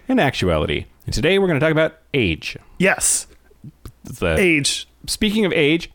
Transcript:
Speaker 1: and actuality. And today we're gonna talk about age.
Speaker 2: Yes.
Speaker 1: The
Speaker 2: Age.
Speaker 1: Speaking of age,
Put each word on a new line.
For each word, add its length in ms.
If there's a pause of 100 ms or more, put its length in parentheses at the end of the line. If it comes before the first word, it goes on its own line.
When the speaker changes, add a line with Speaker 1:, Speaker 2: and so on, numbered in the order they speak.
Speaker 1:
and 100
actuality. 680 (180)
And 100
today 240
we're 80
gonna 140
talk 100
about 280 (160)
age. 420 (220)
Speaker 2:
Yes. 500 (760)
Speaker 1:
The 360
Speaker 2:
Age. 500 (180)
Speaker 1:
Speaking 380
of 80
age, 420